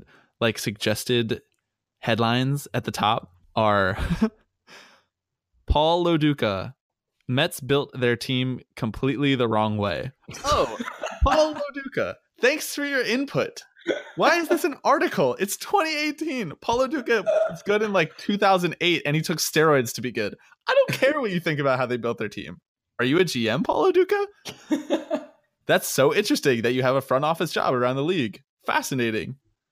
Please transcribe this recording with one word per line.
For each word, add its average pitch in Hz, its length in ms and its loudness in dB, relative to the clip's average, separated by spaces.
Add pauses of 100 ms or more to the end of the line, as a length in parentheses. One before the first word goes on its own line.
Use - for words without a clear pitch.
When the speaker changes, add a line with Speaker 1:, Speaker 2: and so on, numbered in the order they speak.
(380)
Speaker 1:
like, 113 180 0
suggested 113 840 -2 (580)
headlines 123 720 0
at 123 120 -4
the 107 60 -4
top 107 400 -2 (240)
are 104 420 2 (240)
<laughs> 220 100 2 (1400)
Paul 165 360 4
Lo 170 140 4
Duca, 117 580 0 (520)
Mets 143 320 -2
built 139 300 0 (100)
their 120 160 2
team 127 440 -4 (160)
completely 135 600 0
the 120 120 0
wrong 107 300 2
way. 101 340 -4 (340)
Oh, 180 320 0 (460)
Paul 311 300 4
Lo 294 80 -10 (120)
Duca, 247 440 -6 (240)
thanks - 340 0
for 285 100 -4
your 277 180 -2
input. 208 600 -4 (520)
Why 247 220 4
is 339 120 -2
this 320 140 2
an 302 200 -4
article? 208 560 2
It's 202 180 -4
twenty 320 400 0
eighteen. 294 640 -4
Paul 240 160 0
Lo 262 100 2
Duca 240 360 0 (260)
was - 140 -10
good 208 180 2
in, 214 100 0
like, 170 260 0
two 202 200 -2
thousand 190 440 4
eight, 170 240 2
and 147 100 0
he 160 60 2
took 156 180 -4
steroids 147 560 4
to 113 60 -10
be 120 100 -4
good. 104 240 -4 (320)
I 494 60 0
don't 523 260 4
care 294 200 2
what 226 120 -2
you 175 80 -2
think 156 200 -2
about 135 200 2
how 131 60 0
they 123 120 -2
built 117 200 -4
their 107 120 -6
team. 85 320 -12 (380)
Are 123 60 2
you 139 140 2
a 190 60 6
G 117 240 -2
M, 139 140 0
Paul - 200 0
Lo 381 80 4
Duca? 403 360 2 (420)
Speaker 2:
<laughs> - 600 -4 (360)
Speaker 1:
That's 185 220 0
so 147 260 2
interesting 147 500 2
that 120 100 2
you 127 100 0
have 131 140 2
a 131 40 0
front 131 220 0
office 160 300 -2
job - 200 0
around 123 220 0
the 139 80 -2
league. 151 400 -2 (220)
Fascinating. 120 720 -2 (340)